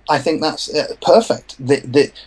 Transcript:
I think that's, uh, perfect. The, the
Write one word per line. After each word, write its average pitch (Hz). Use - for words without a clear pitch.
I 151
think 151
that's, 156
uh, 147
perfect. -
The, 135
the 135